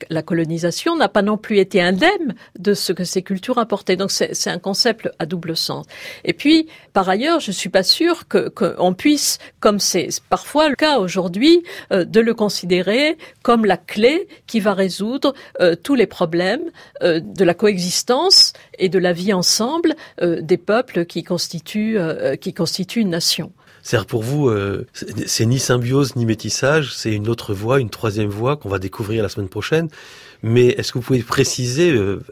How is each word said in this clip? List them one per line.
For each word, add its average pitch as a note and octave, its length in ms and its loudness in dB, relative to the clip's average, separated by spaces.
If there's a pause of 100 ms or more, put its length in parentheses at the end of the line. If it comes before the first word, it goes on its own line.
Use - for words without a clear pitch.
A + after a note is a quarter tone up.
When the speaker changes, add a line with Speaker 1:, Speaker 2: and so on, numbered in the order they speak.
Speaker 1:
la D#3+ 140 -4
colonisation E3 720 -2
n'a C4 120 2
pas G#3 140 2
non G#3 160 0
plus G#3 220 0
été F#3+ 200 2
indemne A#3 540 2 (240)
de G3+ 160 0
ce - 180 -2
que F#3 120 -4
ces F#3 180 -4
cultures G3+ 380 -4
apportaient. G3+ 380 0
Donc G3 120 -2
c'est, - 240 -2
c'est - 160 -4
un E3+ 80 -4
concept G3+ 500 -2 (120)
à E3 80 -4
double E3 280 -6
sens. D3 300 -6 (380)
Et - 100 -2
puis, D#4+ 360 2 (220)
par F#3+ 160 2
ailleurs, C4+ 320 2
je A3 120 -6
suis - 180 -6
pas F#3+ 140 2
sûre - 440 0
que, - 220 0
que - 300 -2
on F3+ 160 2
puisse, D4 420 2 (220)
comme G#3 200 4
c'est - 300 -2 (180)
parfois D4 420 0
le C4 60 0
cas D4+ 220 2
aujourd'hui, F#3+ 640 2 (320)
euh, F#3 100 4
de E3 160 2
le A#3 140 2
considérer G#3 880 0 (240)
comme A#3 220 4
la F#3 120 4
clé C#4 500 0 (200)
qui A3+ 120 0
va G#3 140 2
résoudre, G3+ 640 -2 (260)
euh, E3+ 140 4
tous C#4+ 180 -2
les A3+ 140 4
problèmes, F#3 640 -2 (320)
euh, E3 160 4
de F#3 240 -2
la E3+ 100 4
coexistence G#3 1000 2 (260)
et F#3 100 2
de F3+ 80 0
la F3+ 160 2
vie F#3 200 0
ensemble, C4+ 600 0 (300)
euh, E3+ 180 0
des E3 160 2
peuples G#3 480 -2
qui E3+ 180 -8
constituent, G#3+ 760 -4
euh, D3+ 380 -2
qui - 180 -8
constituent F3+ 460 -2
une G3 100 0
nation. E3 400 -2 (320)
Speaker 2:
C'est-à-dire A2 240 0
pour A2+ 160 -4
vous, C#3 260 2
euh, G2+ 440 -2
c'est, - 340 -8
c'est - 180 0
ni B2+ 140 2
symbiose B2+ 560 0
ni A#2+ 100 0
métissage, B2+ 720 0
c'est A2 180 -4
une G#2 160 -2
autre A#2 240 -4
voie, A2 260 0
une A2+ 120 -2
troisième G#2 380 -2
voie A#2 280 -2
qu'on D3 100 -12
va G2 120 -2
découvrir G#2 420 -4
la G2 80 -2
semaine G2+ 180 -8
prochaine. D#3 420 -2 (520)
Mais A#2+ 280 4
est-ce - 220 -2
que - 60 -6
vous A#2+ 60 -6
pouvez B2+ 180 0
préciser, C3 720 0
euh, G2+ 400 0